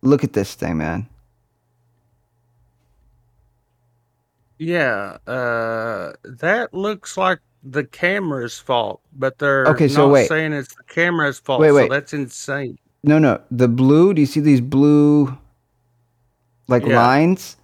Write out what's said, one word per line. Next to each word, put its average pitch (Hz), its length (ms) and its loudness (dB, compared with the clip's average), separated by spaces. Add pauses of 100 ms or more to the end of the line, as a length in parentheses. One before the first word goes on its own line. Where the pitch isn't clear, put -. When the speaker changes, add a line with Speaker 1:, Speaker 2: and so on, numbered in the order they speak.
Speaker 1:
Look 139 220 2
at 123 80 -6
this 98 220 -6
thing, 82 240 -6
man. 85 280 -6 (3500)
Speaker 2:
Yeah, 131 580 -4 (100)
uh, 113 840 -6 (120)
that 180 500 -6
looks 196 420 -8
like 185 220 -2 (240)
the 135 220 -6
camera's 170 720 -6
fault, 117 420 -4 (160)
but 131 220 -4
they're 139 280 0
Speaker 1:
Okay, 151 220 2
so 143 180 4
Speaker 2:
not 139 60 6
Speaker 1:
wait. 131 160 4
Speaker 2:
saying 156 240 -2
it's 143 220 -10
the - 100 -20
camera's 165 540 -2
fault, 131 220 -4
Speaker 1:
Wait, 156 80 6
Speaker 2:
so 147 60 6
Speaker 1:
wait. 131 160 4
Speaker 2:
that's 139 220 -6
insane. 139 680 -10 (240)
Speaker 1:
No, 151 160 4
no, 147 220 2 (100)
the 123 180 0
blue, 143 440 4
do 160 80 0
you 143 60 4
see 151 140 -4
these 143 200 4
blue, 147 760 2 (1300)
like, 123 180 0
Speaker 2:
Yeah. 117 100 2
Speaker 1:
lines? 143 680 2